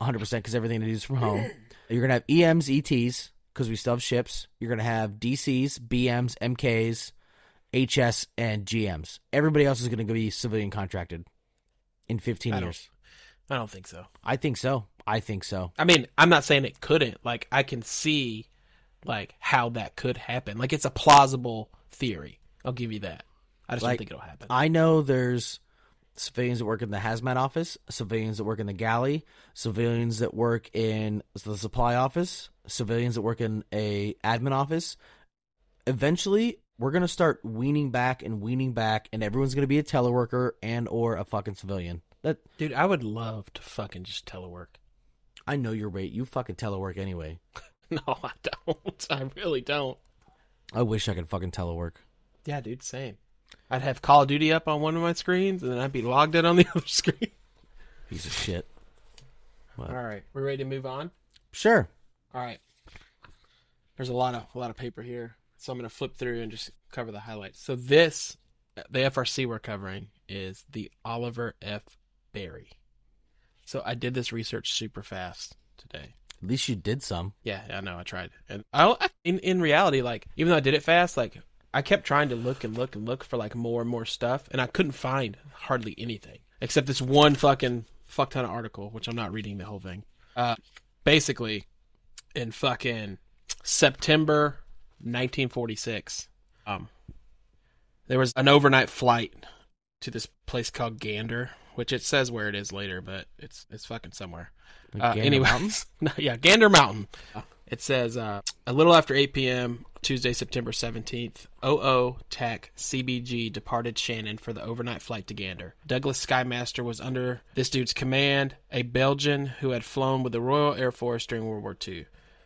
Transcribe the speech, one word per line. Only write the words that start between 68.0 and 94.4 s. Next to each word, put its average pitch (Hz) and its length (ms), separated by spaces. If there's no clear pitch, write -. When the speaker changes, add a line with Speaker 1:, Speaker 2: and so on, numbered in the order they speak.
Speaker 2:
the 131 140
F 135 120
R 131 80
C 131 220
we're 113 140
covering 98 480
is 95 420
the 110 200
Oliver 117 560
F. 104 220
Berry. 90 380
So - 200
I 117 100
did 123 200
this 123 180
research 113 400
super 110 300
fast 90 540
today. - 380
Speaker 1:
At 92 60
least 131 200
you 117 80
did 110 260
some. 92 300
Speaker 2:
Yeah, 98 200
I 98 80
know, 92 180
I 90 60
tried. 90 260
And 101 240
I, 185 280
I, - 80
in, 180 160
in 185 200
reality, 151 420
like, 120 240
even 160 140
though 170 60
I 151 40
did 135 140
it 143 80
fast, 170 340
like, 117 200
I 135 80
kept - 240
trying 143 240
to 120 60
look 123 280
and 110 140
look 131 160
and 104 120
look 131 180
for, - 120
like, 107 180
more 117 260
and 117 100
more 117 140
stuff, 123 460
and 131 100
I 123 60
couldn't 143 260
find 131 440
hardly 117 460
anything 113 400
except 127 260
this 135 160
one 143 320
fucking 127 520
fuck - 260
ton 131 140
of 107 60
article, 104 400
which 110 180
I'm 117 80
not 107 160
reading 101 260
the 90 60
whole 101 160
thing. 92 240
Uh, 120 180
basically, 123 600
in 113 180
fucking 113 640
September 151 960